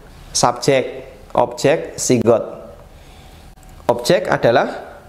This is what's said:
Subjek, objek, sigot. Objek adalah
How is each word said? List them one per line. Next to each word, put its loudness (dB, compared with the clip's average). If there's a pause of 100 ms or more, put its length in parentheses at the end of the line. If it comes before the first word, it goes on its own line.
(300)
Subjek, 0 (240)
objek, 0
sigot. 0 (1200)
Objek 0
adalah 0 (160)